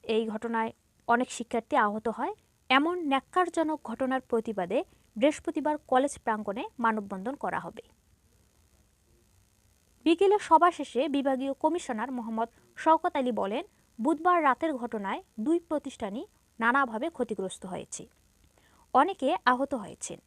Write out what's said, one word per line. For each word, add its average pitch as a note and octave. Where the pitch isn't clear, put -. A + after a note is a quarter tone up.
এই A3+
ঘটনায় A3+
অনেক A#3+
শিক্ষার্থী -
আহত A3
হয়। C#4+
এমন D4
ন্যাক্কারজনক D#4
ঘটনার B3+
প্রতিবাদে G#3+
বৃহস্পতিবার D4+
কলেজ C4
প্রাঙ্গণে G#3+
মানববন্ধন G#3+
করা E3+
হবে। -
বিকেলে F#4+
সভা E4
শেষে C4+
বিভাগীয় C4+
কমিশনার C#4
মোহাম্মদ A3+
শওকত D#4+
আলী B3+
বলেন, G#3
বুধবার D#4+
রাতের D4
ঘটনায় A3+
দুই D#4
প্রতিষ্ঠানই C4+
নানাভাবে A#3+
ক্ষতিগ্রস্ত G3+
হয়েছে, -
অনেকে C#4
আহত B3+
হয়েছেন। -